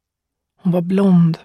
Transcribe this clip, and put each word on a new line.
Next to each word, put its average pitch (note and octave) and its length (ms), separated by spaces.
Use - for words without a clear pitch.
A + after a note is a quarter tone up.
Hon F3+ 100
var F3 100
blond F3+ 640